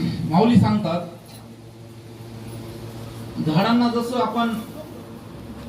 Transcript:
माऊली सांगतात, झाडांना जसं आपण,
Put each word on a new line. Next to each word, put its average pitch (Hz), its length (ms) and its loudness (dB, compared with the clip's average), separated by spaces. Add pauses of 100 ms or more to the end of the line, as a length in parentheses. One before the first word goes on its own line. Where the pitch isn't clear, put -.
(300)
माऊली 220 260 8
सांगतात, 175 440 4 (2500)
झाडांना 220 420 6
जसं 233 320 0
आपण, 233 280 2 (1200)